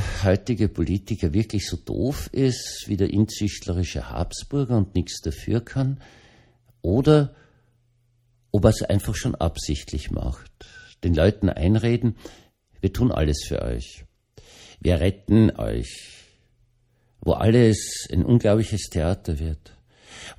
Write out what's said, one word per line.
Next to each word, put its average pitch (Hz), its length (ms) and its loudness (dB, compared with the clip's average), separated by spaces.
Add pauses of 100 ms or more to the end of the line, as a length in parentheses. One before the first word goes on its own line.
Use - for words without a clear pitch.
(240)
heutige 98 460 2
Politiker 85 640 -2
wirklich 107 320 -2
so - 100 -6
doof - 540 -4
ist - 560 -2
wie 104 100 -4
der 95 140 0
inzüchtlerische 92 960 -2
Habsburger 120 680 -4
und 104 200 0
nichts - 260 -4
dafür 92 400 -4
kann, 135 400 -4 (800)
oder 139 540 4 (1120)
ob 101 140 2
er 110 60 10
es - 120 2
einfach - 320 -2
schon - 220 -4
absichtlich - 720 -4
macht, - 400 -6 (540)
den 87 100 2
Leuten 90 360 2
einreden, 113 640 2 (640)
„Wir 95 120 0
tun - 200 0
alles 73 320 0
für - 180 -6
euch. 60 440 -8 (720)
Wir 87 200 2
retten 101 520 4
euch.“ - 760 -8 (920)
Wo - 140 0
alles 113 760 2
ein - 160 0
unglaubliches 110 640 2
Theater 82 480 -2
wird, 80 400 -8 (600)